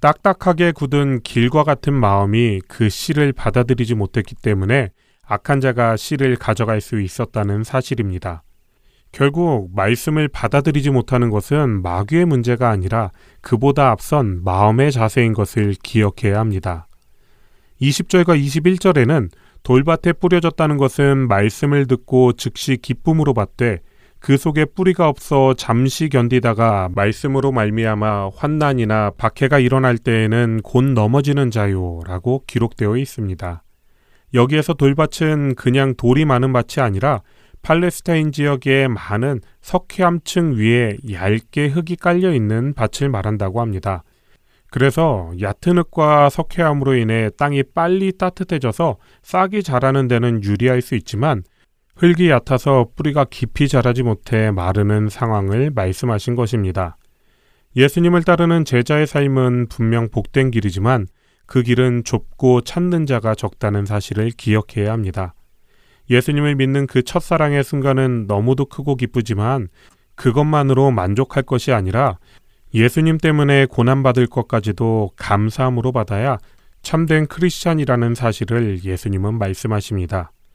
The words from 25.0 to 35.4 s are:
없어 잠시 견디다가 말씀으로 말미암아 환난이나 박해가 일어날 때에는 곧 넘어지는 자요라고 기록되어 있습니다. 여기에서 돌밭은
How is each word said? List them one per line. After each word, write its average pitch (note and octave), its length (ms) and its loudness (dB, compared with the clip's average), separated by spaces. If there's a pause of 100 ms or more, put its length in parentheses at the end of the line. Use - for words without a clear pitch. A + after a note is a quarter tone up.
없어 C3+ 460 2
잠시 C3 540 -2
견디다가 A#2 840 0
말씀으로 C3+ 560 0
말미암아 G#2+ 880 -2
환난이나 B2 800 0
박해가 C3+ 400 0
일어날 B2+ 400 2
때에는 A2+ 640 0
곧 B2+ 220 0
넘어지는 C#3 640 2
자요라고 F#2 960 -4
기록되어 A2+ 500 -2
있습니다. F#2 680 -8 (680)
여기에서 C#3+ 420 2
돌밭은 C#3+ 800 0